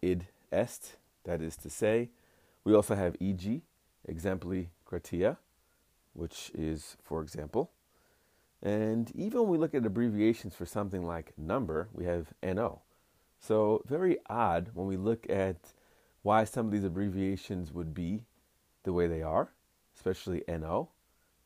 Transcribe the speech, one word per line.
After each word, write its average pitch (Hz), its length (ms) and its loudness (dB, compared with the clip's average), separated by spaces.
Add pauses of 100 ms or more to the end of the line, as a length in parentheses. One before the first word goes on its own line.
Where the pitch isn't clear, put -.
id 87 240 0 (240)
est, - 460 -4 (260)
that 87 180 -4
is 80 180 -6
to - 120 -12
say. 113 380 0 (560)
We 104 100 8
also 104 220 6
have 90 240 0
E 95 120 0
G, 101 300 -2 (480)
exempli 87 600 -2 (140)
gratia, 90 540 0 (760)
which - 380 -10
is 78 480 -4
for - 220 -4
example. 76 480 -4 (920)
And 110 540 0
even 233 280 0
when 214 80 4
we 165 80 4
look 156 140 2
at 127 140 2
abbreviations 110 720 2
for 87 100 -8
something 98 400 -4
like 85 320 -8
number, 85 540 -2
we 87 140 -6
have 87 260 -2 (100)
N 92 160 -2
O. - 240 -4 (560)
So 107 480 4
very 170 320 2 (100)
odd 101 460 2
when 95 140 -2
we 95 80 -2
look 107 340 0
at 95 440 0 (480)
why 107 200 6
some 113 240 -2
of 104 60 0
these 104 100 2
abbreviations 95 920 -2
would 80 220 -6
be 90 300 -4 (580)
the 95 100 -2
way 87 140 4
they 82 160 0
are, 82 300 0 (420)
especially 92 540 -4
N 82 160 -4
O. 95 240 -2 (580)